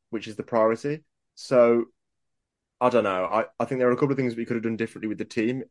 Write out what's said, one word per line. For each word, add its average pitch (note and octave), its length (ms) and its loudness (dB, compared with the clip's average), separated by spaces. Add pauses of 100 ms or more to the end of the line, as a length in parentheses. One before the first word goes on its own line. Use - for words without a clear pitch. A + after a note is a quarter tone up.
(120)
which A2 160 -8
is G#2+ 80 -12
the - 80 -8
priority. A#2 600 0 (300)
So A#2+ 520 4 (960)
I B2 80 4
don't A2+ 160 4
know. F#2 180 0
I, G#2 220 -2 (160)
I A#2 40 -2
think C3 140 -4
there B2 80 2
are B2 60 4
a - 20 -2
couple C#3 160 0
of B2+ 60 -4
things B2 180 -2
we A2+ 80 -6
could A#2 140 -4
have A2 60 -6
done A2+ 120 -2
differently A2 320 -6
with G#2 120 -6
the G#2+ 40 -6
team. A#2 480 -4